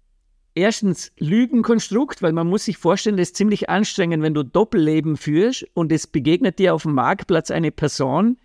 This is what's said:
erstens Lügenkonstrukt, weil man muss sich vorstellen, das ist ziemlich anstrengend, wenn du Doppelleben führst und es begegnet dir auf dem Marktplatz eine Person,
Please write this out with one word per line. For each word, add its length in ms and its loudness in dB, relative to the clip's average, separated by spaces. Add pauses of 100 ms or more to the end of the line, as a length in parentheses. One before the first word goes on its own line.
(540)
erstens 640 0
Lügenkonstrukt, 1040 0
weil 100 2
man 140 0
muss 200 -2
sich 120 -4
vorstellen, 400 0
das 120 0
ist 80 -12
ziemlich 300 0
anstrengend, 540 -2
wenn 140 0
du 80 0
Doppelleben 760 0
führst 560 0
und 180 -2
es 140 0
begegnet 540 0
dir 160 4
auf 80 -4
dem 100 -2
Marktplatz 560 0
eine 220 0
Person, 720 0